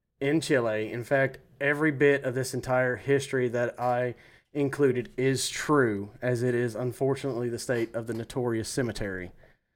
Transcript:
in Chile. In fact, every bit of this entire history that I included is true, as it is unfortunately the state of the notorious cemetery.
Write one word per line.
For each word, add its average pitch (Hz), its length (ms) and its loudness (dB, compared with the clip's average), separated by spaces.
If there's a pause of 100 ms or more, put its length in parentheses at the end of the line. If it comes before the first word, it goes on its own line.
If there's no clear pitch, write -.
(200)
in 147 220 2
Chile. 110 500 0
In 120 120 -6
fact, 135 340 2 (220)
every 147 320 2
bit 139 320 4
of 131 120 -2
this 131 180 -4
entire 127 440 0
history 135 520 0
that 120 300 -2
I 123 360 0 (380)
included 135 600 2
is 131 340 2
true, 110 600 2 (120)
as 123 220 0
it 123 100 2
is 120 220 0
unfortunately 127 760 -2
the 117 100 -6
state 117 360 -2
of 117 120 -6
the 117 60 -4
notorious 117 540 -4
cemetery. 101 640 -4 (440)